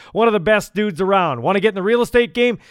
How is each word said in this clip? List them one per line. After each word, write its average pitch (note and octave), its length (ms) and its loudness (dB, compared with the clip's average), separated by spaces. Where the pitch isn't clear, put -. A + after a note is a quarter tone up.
one A3 140 2
of G#3+ 80 2
the G3+ 60 0
best G#3 340 0
dudes G3+ 260 -2
around. F#3 400 0
Want F3 160 0
to G3 40 0
get A3 100 2
in F#3+ 60 -8
the F#3+ 60 -6
real A#3 200 0
estate A#3+ 320 0
game? A#3+ 240 0